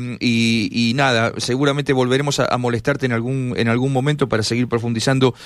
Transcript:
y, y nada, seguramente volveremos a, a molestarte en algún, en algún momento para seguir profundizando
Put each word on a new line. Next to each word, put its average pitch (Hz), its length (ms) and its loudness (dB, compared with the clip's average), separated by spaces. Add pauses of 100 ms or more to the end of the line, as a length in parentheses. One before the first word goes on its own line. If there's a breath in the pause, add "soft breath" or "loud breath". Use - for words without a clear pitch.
(220)
y, 117 500 2
y 117 220 0
nada, 123 420 2
seguramente 139 560 0
volveremos 131 480 0
a, 123 60 2
a - 120 0
molestarte 123 480 -2
en 123 60 0
algún, 123 460 -4
en 117 100 0
algún 123 240 0
momento 143 380 0
para 107 140 0
seguir 120 260 -2
profundizando 120 680 0 (100)